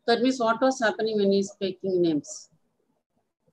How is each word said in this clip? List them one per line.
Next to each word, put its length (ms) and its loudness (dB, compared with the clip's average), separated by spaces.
That 160 2
means 160 0
what 220 0
was 180 2
happening 380 -2
when 160 4
he's 180 0
speaking 520 -4
names? 480 -2